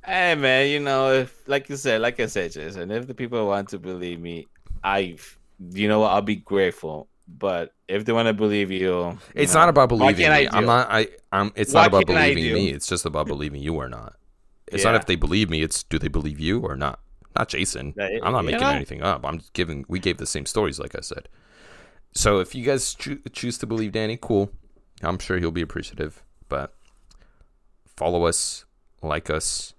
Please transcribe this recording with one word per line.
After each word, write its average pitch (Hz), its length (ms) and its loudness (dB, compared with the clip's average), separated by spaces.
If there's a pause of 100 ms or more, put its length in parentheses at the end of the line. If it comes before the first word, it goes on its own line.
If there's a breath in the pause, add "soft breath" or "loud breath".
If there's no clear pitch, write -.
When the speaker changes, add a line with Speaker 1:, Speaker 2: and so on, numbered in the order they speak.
Speaker 1:
Hey, 180 320 2
man, 135 340 4
you 147 120 0
know, 135 320 2
if, 131 340 -2
like 139 220 -2
you 139 80 -8
said, 123 240 0
like 123 180 0
I 120 60 0
said, 92 260 -4
Jason, 85 400 -10
if 117 160 -6
the 131 60 -10
people 117 340 -4
want 98 220 -2
to 101 100 -10
believe 90 400 -8
me, 85 280 -10 (360)
I, 98 320 0 (560)
you 101 160 0
know 107 140 6
what, 107 100 4
I'll 101 100 4
be 104 140 -2
grateful. 85 720 -2 (220)
But 87 420 -4 (160)
if 101 160 -4
they 113 80 -2
wanna 113 220 2
believe 104 380 2
you, 90 460 0 (160)
Speaker 2:
It's 143 200 2
Speaker 1:
you - 20 4
know, 156 60 8
Speaker 2:
not 170 80 8
about 139 220 6
Speaker 1:
what 117 80 2
Speaker 2:
believing 123 260 6
Speaker 1:
can 156 80 6
I 147 80 6
Speaker 2:
me. 135 100 2
I'm 104 120 2
Speaker 1:
do? 113 40 4
Speaker 2:
not, 120 240 4
I, 110 160 2 (240)
I'm, 101 240 0
it's 104 180 0
Speaker 1:
What - 80 8
Speaker 2:
not - 60 8
about 95 200 6
Speaker 1:
can 90 100 4
I 147 160 4
Speaker 2:
believing 82 100 0
Speaker 1:
do? 110 120 0
Speaker 2:
me. 95 180 2
It's 71 140 -8
just - 180 -2
about 76 220 -2
believing 73 340 -6
you 78 140 -2
or 67 120 -4
not. 57 280 -14 (520)
It's 80 160 -2
not 113 120 6
Speaker 1:
Yeah. 110 40 6
Speaker 2:
if - 60 -6
they 92 100 2
believe 90 340 2
me. 80 120 0
It's 78 220 -2
do - 140 -2
they 76 120 -2
believe 73 320 -4
you 90 180 -2
or - 160 -6
not? 69 240 -4 (380)
Not - 100 0
Jason. 73 480 -6
Speaker 1:
Yeah, 101 140 -4 (120)
Speaker 2:
I'm 104 120 0
not 123 100 0
Speaker 1:
you 80 80 -2
Speaker 2:
making - 160 0
Speaker 1:
know? - 60 2
Speaker 2:
anything - 280 -6
up. 80 240 -2
I'm 78 140 -6 (140)
giving, 80 340 -4
we 92 120 -4
gave 90 180 -2
the - 100 -10
same 69 180 -6
stories, 82 320 -2
like - 160 -12
I - 80 -8
said. - 280 -12 (840 soft breath)
So 104 300 4
if 90 120 -4
you 123 120 -8
guys - 300 0
choo-, 139 260 -10 (100)
choose 120 280 -6
to - 60 -6
believe 110 280 -4
Danny, 110 280 -4
cool. 101 300 2 (500)
I'm 87 180 -2
sure 92 180 -4
he'll 85 140 0
be 85 100 -4
appreciative. - 600 -8 (280)
But 69 260 -6 (1120)
follow 85 380 -2
us, - 400 -2 (360)
like 78 300 -4
us - 480 -6